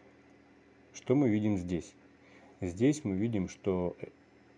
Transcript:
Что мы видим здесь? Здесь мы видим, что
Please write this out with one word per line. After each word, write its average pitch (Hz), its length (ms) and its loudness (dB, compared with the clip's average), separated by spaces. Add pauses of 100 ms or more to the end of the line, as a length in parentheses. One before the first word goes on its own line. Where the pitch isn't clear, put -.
(920)
Что - 220 0
мы 143 140 4
видим 104 280 2
здесь? 87 360 -4 (680)
Здесь 110 420 0
мы 98 140 0
видим, 101 320 0
что 90 480 -2 (600)